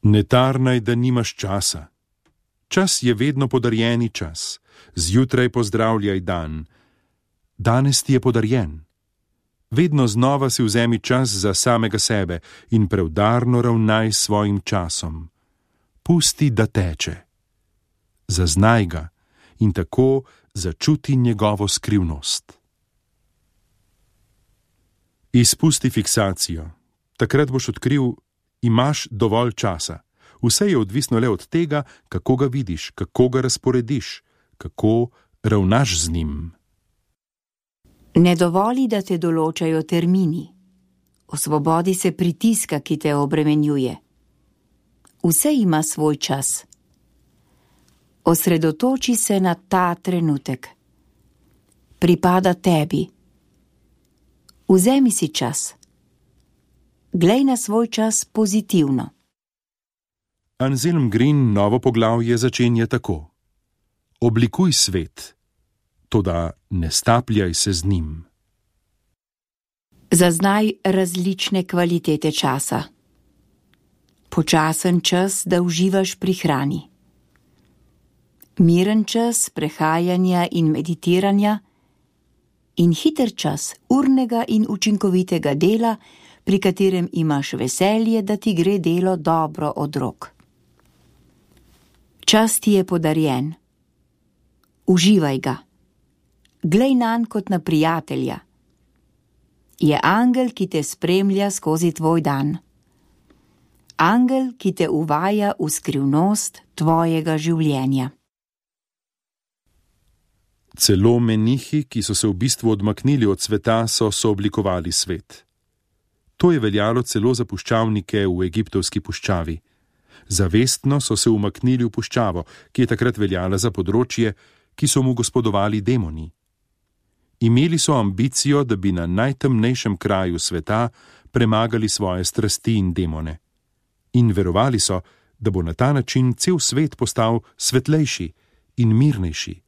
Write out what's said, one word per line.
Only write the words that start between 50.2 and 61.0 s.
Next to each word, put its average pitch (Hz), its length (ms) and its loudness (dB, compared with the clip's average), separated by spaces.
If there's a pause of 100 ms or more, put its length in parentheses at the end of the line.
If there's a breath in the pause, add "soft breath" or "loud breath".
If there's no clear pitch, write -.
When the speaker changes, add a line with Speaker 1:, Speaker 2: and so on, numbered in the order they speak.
Speaker 2:
Pripada 180 540 4
tebi. 170 540 0 (1600)
Vzemi 233 440 4
si - 160 -2
čas. - 480 -6 (1400)
Glej 190 300 4
na 262 140 2
svoj 226 300 0
čas 220 380 -2
pozitivno. 190 840 0 (1500)
Speaker 1:
Anselm 135 520 0